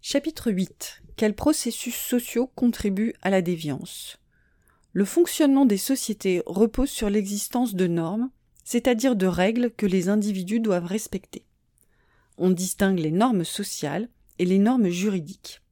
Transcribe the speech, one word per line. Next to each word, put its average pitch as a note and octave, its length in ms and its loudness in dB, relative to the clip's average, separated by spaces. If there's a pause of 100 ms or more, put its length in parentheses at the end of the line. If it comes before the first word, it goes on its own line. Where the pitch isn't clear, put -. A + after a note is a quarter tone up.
Chapitre C#4 500 -4
huit. - 500 -6 (140)
Quels G#3+ 180 0
processus A#3+ 640 -2
sociaux B3 600 -2
contribuent A3 640 0
à F#3 80 -2
la F#3+ 120 4
déviance ? D#3+ 800 -6 (720)
Le G3 120 2
fonctionnement C#4 600 4
des G#3 120 4
sociétés G3 680 -2
repose A3+ 440 2
sur G#3+ 200 -4
l'existence G#3 680 -2
de F3+ 120 2
normes, E3+ 420 -2 (340)
c'est-à-dire B3 520 2
de F#3 120 2
règles A3 440 2
que - 140 -4
les F#3 240 2
individus G#3 500 0
doivent F#3 260 0
respecter. - 580 -8 (920)
On F#3 120 2
distingue F#3 500 0
les D#3 120 0
normes G3+ 320 2
sociales F3+ 680 -6 (300)
et F2+ 60 2
les F#3+ 140 4
normes A3 300 4
juridiques. F3+ 720 -4 (100)